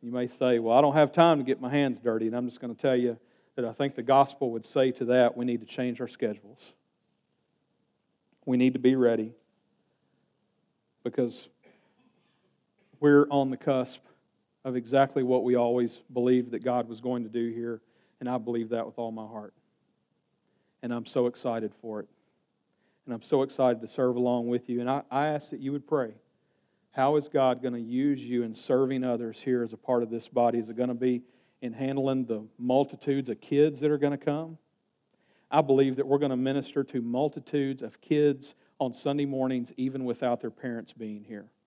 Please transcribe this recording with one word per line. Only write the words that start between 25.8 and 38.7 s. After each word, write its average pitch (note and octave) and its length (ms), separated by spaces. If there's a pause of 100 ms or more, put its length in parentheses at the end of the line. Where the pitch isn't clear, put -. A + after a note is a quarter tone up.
pray. B2 280 (760)
How C#3 240
is D3 140
God C3 340
gonna B2 140
use B2+ 500
you A#2+ 160
in A2+ 100
serving C3 520
others A#2 340
here B2 240
as A2+ 80
a A2+ 60
part B2 260
of A2 60
this A2+ 180
body? A#2+ 320
Is A2 100
it A2+ 60
gonna B2 180
be B2 300 (380)
in A#2+ 120
handling C3+ 520
the A2 220 (100)
multitudes C3+ 720
of A2 120
kids D3 380
that D3 120
are D3+ 60
gonna C#3+ 200
come? D#3 400 (960)
I D3+ 100
believe C3+ 360
that C3+ 100
we're C#3 100
gonna C#3 180
minister C3+ 480
to C3 180
multitudes C3+ 840
of G#2+ 180
kids D3 540 (240)